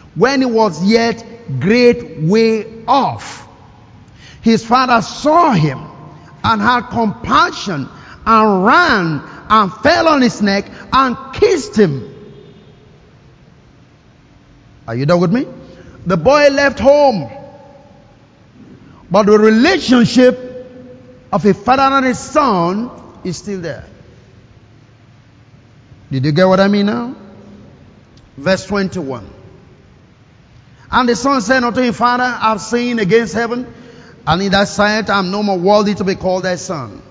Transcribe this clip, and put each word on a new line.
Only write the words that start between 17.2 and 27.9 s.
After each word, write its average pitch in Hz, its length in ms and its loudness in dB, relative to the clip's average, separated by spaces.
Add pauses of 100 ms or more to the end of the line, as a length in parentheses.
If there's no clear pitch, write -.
but 208 160 2
the 214 140 6
relationship 247 1000 4 (920)
of 165 140 -2
a 196 80 4
father 269 420 0
and 262 100 2
his 247 140 -2
son 214 720 -2 (320)
is 180 140 -8
still 196 240 -10
there. 135 240 -10 (2250)
Did 131 140 -4
you 156 60 0
get 180 140 4
what 185 140 4
I 196 80 4
mean 202 180 2
now? 240 300 -4 (1200)